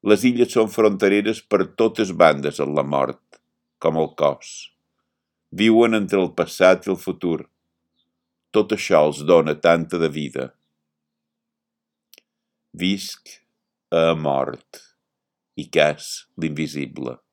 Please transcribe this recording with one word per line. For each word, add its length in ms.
Les 200
illes 300
són 180
frontereres 680
per 240
totes 340
bandes 480
en 140
la 80
mort, 560
com 180
el 160
cos. 380
Viuen 440
entre 240
el 160
passat 480
i 80
el 80
futur. 380
Tot 220
això 320
els 180
dona 300
tanta 440
de 120
vida. 400
Visc 580
a 220
mort 680
i 140
cas 560
l'invisible. 800